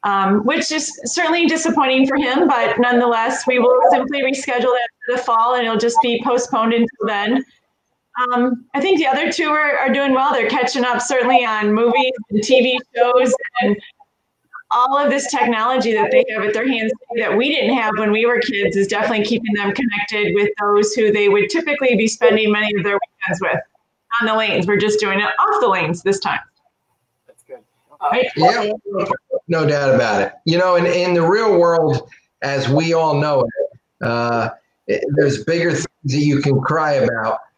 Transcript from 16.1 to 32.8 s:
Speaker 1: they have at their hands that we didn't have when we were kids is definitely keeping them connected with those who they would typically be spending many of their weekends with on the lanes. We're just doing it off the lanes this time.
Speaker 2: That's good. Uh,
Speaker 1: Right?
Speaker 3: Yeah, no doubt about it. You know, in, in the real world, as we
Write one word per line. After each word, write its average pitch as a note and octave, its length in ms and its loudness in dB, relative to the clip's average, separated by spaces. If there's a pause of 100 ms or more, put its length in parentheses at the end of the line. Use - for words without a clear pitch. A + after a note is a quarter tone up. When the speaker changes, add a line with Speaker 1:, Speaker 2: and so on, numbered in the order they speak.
Speaker 1:
they C4 220 4
have G#3 120 -4
at G#3 100 -2
their A3+ 120 -2
hands A3+ 240 -2 (260)
that G3+ 200 -2
we C4 140 0
didn't C4+ 260 0
have A3 220 -2
when G#3+ 120 0
we A3 140 2
were A#3+ 140 2
kids G3+ 360 -2
is G3 120 2
definitely G#3+ 360 -2
keeping A3 300 -2
them G3+ 220 -2
connected G#3 600 -2
with G#3 140 2 (140)
those G#3 320 2
who G#3+ 180 2
they G#3 160 2
would G#3 220 2
typically C#4+ 440 0
be A3 140 2
spending A3 420 2
many G#3 280 0
of F3 40 -4
their G3+ 160 -2
weekends F#3 440 -6
with F3 180 -2 (580)
on A3 80 -2
the A3 80 0
lanes. G#3 320 0
We're G3+ 120 2
just G#3 200 2
doing G3 220 0
it G#3 40 -2
off G#4 360 0
the A#3+ 80 2
lanes E3+ 340 -2
this G3 180 0
time. - 200 -4 (840)
Speaker 2:
That's - 160 -20
good. B2+ 160 -18 (420)
Uh, - 120 -4
Speaker 1:
Right? B3+ 220 0
Speaker 3:
Yeah, D#4 380 2 (760)
no D#3+ 200 0
doubt C#3+ 280 2
about A2+ 280 2
it. - 100 -4 (140)
You E3 100 2
know, F3+ 200 2
in, E3+ 100 2
in F3+ 260 0
the E3+ 80 2
real G3 380 2
world, E3 520 2 (300)
as C3+ 300 -2
we E3 240 2